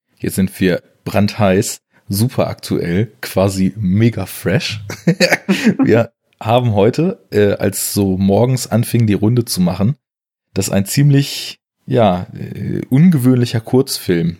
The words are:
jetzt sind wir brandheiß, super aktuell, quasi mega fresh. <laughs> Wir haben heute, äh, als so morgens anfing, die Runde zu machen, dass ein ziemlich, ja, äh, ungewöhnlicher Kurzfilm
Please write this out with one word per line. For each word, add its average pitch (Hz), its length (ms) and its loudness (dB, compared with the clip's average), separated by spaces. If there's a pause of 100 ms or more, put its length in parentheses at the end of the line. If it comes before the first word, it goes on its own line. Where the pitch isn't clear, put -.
(180)
jetzt - 160 -6
sind 95 260 -2
wir 90 220 0 (220)
brandheiß, 101 760 0 (280)
super 98 400 -2
aktuell, 90 640 -4 (100)
quasi 95 540 0
mega 104 500 0
fresh. - 580 -4 (220)
<laughs> 196 800 0
Wir 113 280 2 (300)
haben 120 320 0
heute, 123 560 0
äh, 104 220 2
als - 420 -4
so 98 240 0
morgens 107 480 2
anfing, 117 400 0
die 104 80 2
Runde 117 300 2
zu - 180 -6
machen, 90 340 0 (580)
dass 95 160 -2
ein 98 160 0
ziemlich, - 720 0 (260)
ja, 101 480 0
äh, - 560 -8
ungewöhnlicher 127 680 4
Kurzfilm 87 800 -2